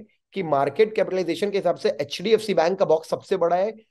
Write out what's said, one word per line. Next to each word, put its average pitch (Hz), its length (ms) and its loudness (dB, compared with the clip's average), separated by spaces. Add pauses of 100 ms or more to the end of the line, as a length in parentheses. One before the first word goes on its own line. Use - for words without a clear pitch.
(340)
कि 196 100 -4
मार्केट 151 520 2
कैपिटलाइजेशन 185 540 -2
के 196 80 -2
हिसाब 170 180 0
से - 240 -2
एचडीएफसी 208 540 0
बैंक 175 240 2
का 196 60 4
बॉक्स 160 240 2
सबसे 180 280 -4
बड़ा 170 200 2
है 208 180 -2 (160)